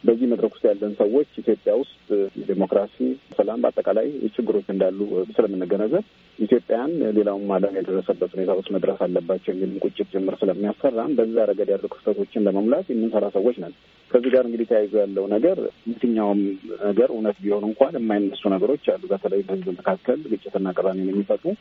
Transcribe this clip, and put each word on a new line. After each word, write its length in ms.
በዚህ 240
መድረክ 240
ውስጥ 140
ያለን 300
ሰዎች 420
ኢትዮጵያ 380
ውስጥ 200
የዴሞክራሲ፣ 600
ሰላም፣ 280
በአጠቃላይ 460
ችግሮች 360
እንዳሉ 300
ስለምንገነዘብ 720
ኢትዮጵያን 520
ሌላውም 380
ዓለም 240
የደረሰበት 560
ሁኔታ 220
ውስጥ 180
መድረስ 300
አለባቸው 500
የሚልም 300
ቁጭት 280
ጭምር 280
ስለሚያሰራም 760
በዛ 300
ረገድ 240
ያሉ 200
ክፍተቶችን 560
ለመሙላት 420
የምንሰራ 460
ሰዎች 240
ነን። 160
ከዚህ 200
ጋር 120
እንግዲህ 240
ተያይዞ 280
ያለው 320
ነገር 300
የትኛውም 560
ነገር 280
እውነት 280
ቢሆን 260
እንኳን 300
የማይነሱ 540
ነገሮች 380
አሉ። 200
በተለይ 360
በህዝብ 320
መካከል 440
ግጭትና 440
ቅራኔን 360
የሚፈጥሩ 400